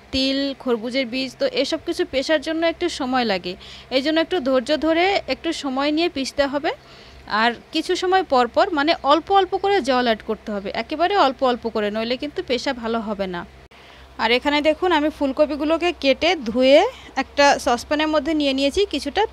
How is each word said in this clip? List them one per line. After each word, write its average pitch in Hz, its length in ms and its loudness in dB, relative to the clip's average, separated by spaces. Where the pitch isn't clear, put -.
তিল, 269 480 -2
খরবুজের 247 460 -2
বীজ, 254 340 -6
তো 277 60 0
এসব 269 400 -2
কিছু 339 200 -4
পেষার 302 360 0
জন্য 320 240 -4
একটু 330 240 -2
সময় 254 360 -2
লাগে। 190 300 -4
এই 262 100 0
জন্য 311 180 0
একটু 330 200 0
ধৈর্য 262 380 0
ধরে 330 500 2
একটু 311 260 -4
সময় 277 380 -2
নিয়ে 330 180 0
পিষতে 277 360 -2
হবে। 285 260 -4
আর 220 240 2
কিছু 320 240 -2
সময় 370 280 0
পর 247 240 2
পর, 320 220 2
মানে 302 340 0
অল্প 302 280 2
অল্প 392 260 4
করে 392 240 0
জল 247 220 0
অ্যাড 226 240 0
করতে 220 240 -8
হবে, 202 220 -6
একেবারে 311 420 -2
অল্প 277 280 2
অল্প 247 260 0
করে, 208 220 -2
নইলে 233 260 -4
কিন্তু 294 300 -8
পেষা 262 260 -2
ভালো 233 260 -4
হবে 202 280 -6
না। 175 180 -8
আর 226 140 0
এখানে 285 300 2
দেখুন 311 300 2
আমি 302 180 2
ফুলকপিগুলোকে 294 920 0
কেটে 277 360 2
ধুয়ে 262 520 6
একটা 269 440 2
সসপ্যানের 294 480 0
মধ্যে 311 260 0
নিয়ে 294 200 0
নিয়েছি 277 320 0
কিছুটা 320 480 -2